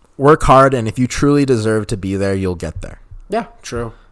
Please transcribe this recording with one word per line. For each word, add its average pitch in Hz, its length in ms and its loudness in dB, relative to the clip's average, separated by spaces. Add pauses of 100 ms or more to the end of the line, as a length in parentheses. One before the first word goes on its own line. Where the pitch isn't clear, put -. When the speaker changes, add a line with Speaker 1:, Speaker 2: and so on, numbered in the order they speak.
(160)
Speaker 1:
work 143 280 4
hard, 135 300 6
and 117 120 -4
if 110 120 -6
you 127 80 2
truly 143 380 0
deserve 110 440 0
to 113 80 -6
be 95 200 -6
there, 98 180 -2
you'll 95 200 -2
get 85 280 -10
there. - 180 -16 (280)
Speaker 2:
Yeah, 214 180 -4 (160)
true. 117 300 -10 (200)